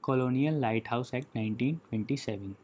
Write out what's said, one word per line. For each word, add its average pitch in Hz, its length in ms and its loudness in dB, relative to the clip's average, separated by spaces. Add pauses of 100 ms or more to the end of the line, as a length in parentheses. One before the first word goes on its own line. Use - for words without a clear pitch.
Colonial 131 580 2
Lighthouse 113 480 0
Act 123 260 -4
nineteen 120 480 0
twenty-seven। 104 760 -4